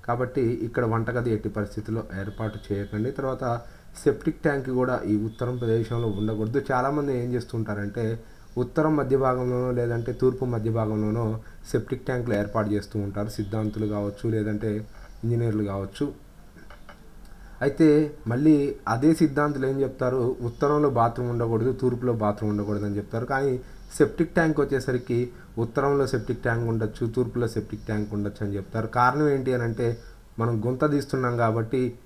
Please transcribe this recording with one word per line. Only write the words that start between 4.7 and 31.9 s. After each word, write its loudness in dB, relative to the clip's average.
కూడా 2
ఈ 4
ఉత్తరం -4
ప్రదేశంలో 0
ఉండకూడదు. 0
చాలామంది 2
ఏం -4
చేస్తుంటారంటే -4
ఉత్తరం 2
మధ్య 2
భాగంలోనో 2
లేదంటే 0
తూర్పు 4
మధ్య 0
భాగంలోనో 0
సెప్టిక్ -2
ట్యాంకులు 0
ఏర్పాటు 0
చేస్తూ -4
ఉంటారు, -4
సిద్ధాంతులు -2
కావచ్చు -4
లేదంటే -2
ఇంజనీర్లు 0
కావచ్చు. -4
అయితే 6
మళ్ళీ 6
అదే 4
సిద్ధాంతులు 2
ఏం 0
చెప్తారు, 0
ఉత్తరంలో 4
బాత్రూమ్ 2
ఉండకూడదు, 2
తూర్పులో 2
బాత్రూమ్ 0
ఉండకూడదు -2
అని -2
చెప్తారు. -4
కానీ 2
సెప్టిక్ 2
ట్యాంక్ 4
వచ్చేసరికి 0
ఉత్తరంలో 2
సెప్టిక్ -2
ట్యాంక్ 2
ఉండొచ్చు, -2
తూర్పులో 0
సెప్టిక్ -6
ట్యాంక్ -2
ఉండొచ్చు -4
అని -4
చెప్తారు. -4
కారణం 4
ఏంటి 0
అని 0
అంటే 0
మనం 2
గుంత 2
తీస్తున్నాం 0
కాబట్టి 2